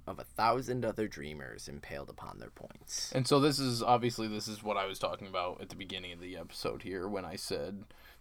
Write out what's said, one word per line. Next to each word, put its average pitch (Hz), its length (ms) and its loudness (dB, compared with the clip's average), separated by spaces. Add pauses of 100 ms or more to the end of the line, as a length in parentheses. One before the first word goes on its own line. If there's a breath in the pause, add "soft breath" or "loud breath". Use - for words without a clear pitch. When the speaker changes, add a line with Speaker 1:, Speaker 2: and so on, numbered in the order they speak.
Speaker 1:
of 95 120 -6
a - 60 -6
thousand 120 640 4
other 107 200 2
dreamers 71 640 -8
impaled 71 400 -8
upon - 300 -12
their 57 100 -10
points. - 680 -8
Speaker 2:
And 127 140 4
so 143 120 8
this 139 180 6
is, 123 240 2
obviously, 117 440 6
this 107 220 -2
is 107 140 -8
what 104 160 2
I 98 80 2
was 95 120 -4
talking 92 280 -2
about 90 340 -2
at 98 80 -10
the 82 80 -10
beginning 90 360 -8
of 85 80 -12
the 90 140 -8
episode - 480 -4
here 95 240 -4
when 98 200 -4
I 90 100 -8
said 92 480 -4 (360 loud breath)